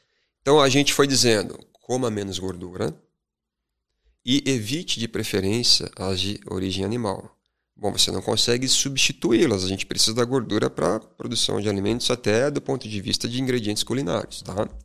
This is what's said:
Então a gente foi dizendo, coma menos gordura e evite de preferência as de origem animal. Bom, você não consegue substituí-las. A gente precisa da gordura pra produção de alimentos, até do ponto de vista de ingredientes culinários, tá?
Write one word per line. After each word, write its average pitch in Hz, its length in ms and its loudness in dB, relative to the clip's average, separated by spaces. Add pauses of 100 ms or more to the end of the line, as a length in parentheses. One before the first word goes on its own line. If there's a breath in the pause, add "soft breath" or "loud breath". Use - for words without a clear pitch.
(420)
Então 147 180 6
a 139 80 6
gente 139 260 4
foi 143 140 4
dizendo, 113 500 2 (140)
coma 123 380 -2
menos 101 300 -4
gordura 92 540 -6 (1300)
e 127 200 2
evite 135 540 -2
de 113 80 -4
preferência 107 880 0
as 95 240 -4
de 98 200 -4 (100)
origem 95 340 -4
animal. 107 500 -4 (420)
Bom, 101 160 -4
você 98 200 0
não 98 100 -2
consegue 120 460 0
substituí-las. 139 960 2
A 92 40 -2
gente 98 180 -2
precisa - 300 0
da 120 100 2
gordura 110 440 0
pra - 300 0
produção 113 640 -4
de 101 80 0
alimentos, 104 400 0
até 120 420 2
do 143 100 -4
ponto 135 280 -6
de 107 120 -6
vista - 280 -2
de 123 120 -4
ingredientes 120 420 -2
culinários, - 580 -4
tá? - 260 -4 (180)